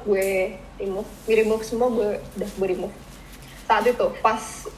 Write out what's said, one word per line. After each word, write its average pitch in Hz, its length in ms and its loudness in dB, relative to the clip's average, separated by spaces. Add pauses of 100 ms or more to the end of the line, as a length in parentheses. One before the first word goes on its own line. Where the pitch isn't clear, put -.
gue 196 220 4 (500)
remove, 196 320 -4 (160)
gue 220 100 4
remove 220 280 4
semua, 240 260 2
gue 214 200 2 (240)
udah 202 160 -4
gue 190 200 -2
remove. - 260 -2 (680)
Saat 233 200 4
itu 233 220 4 (120)
pas 226 200 2 (380)